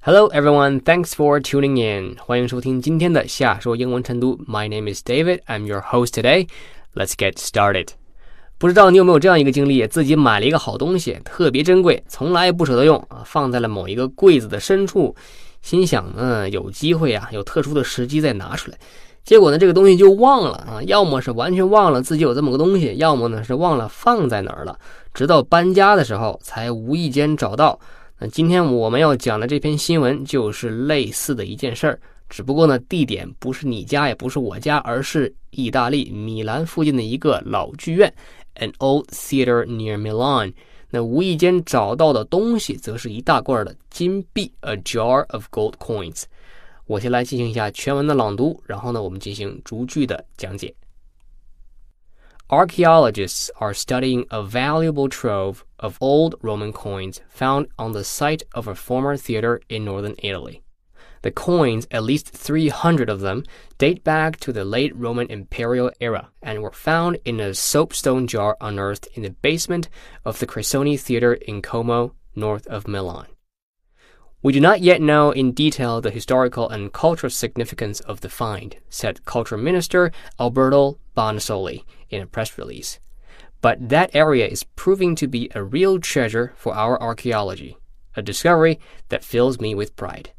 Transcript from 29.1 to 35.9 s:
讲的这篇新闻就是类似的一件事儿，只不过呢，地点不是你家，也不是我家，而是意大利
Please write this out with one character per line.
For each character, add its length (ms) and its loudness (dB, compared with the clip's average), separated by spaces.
讲 240 -2
的 60 -4
这 120 -2
篇 200 -2
新 200 0
闻 280 0
就 260 -2
是 160 -8
类 420 -2
似 240 -4
的 120 -6
一 100 -10
件 180 -6
事 120 -2
儿， 120 0
只 140 -14
不 100 -4
过 140 4
呢， 140 4
地 220 -4
点 240 -4
不 120 -8
是 160 -8
你 160 -4
家， 260 -2
也 60 -4
不 140 -8
是 100 -4
我 220 -6
家， 160 0
而 260 -4
是 320 -2
意 220 -6
大 180 0
利 220 -2